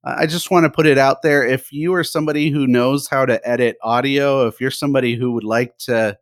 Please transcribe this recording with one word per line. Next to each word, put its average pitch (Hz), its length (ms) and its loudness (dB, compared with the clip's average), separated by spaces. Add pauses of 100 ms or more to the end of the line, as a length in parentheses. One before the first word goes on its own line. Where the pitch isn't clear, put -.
uh, - 140 -6
I 151 80 0
just 165 240 -6
wanna 165 220 4
put 156 160 2
it 139 100 6
out 135 240 2
there. 143 240 2
If 131 260 -2
you 156 220 -2
are 175 100 0
somebody 151 460 -2
who 143 160 0
knows 127 440 0
how 135 180 0
to 117 200 -2
edit 120 360 0
audio, 135 640 0
if - 120 -6
you're 131 120 -2
somebody 135 420 0
who 123 200 -4
would 110 100 -4
like 117 420 -2
to 113 360 -2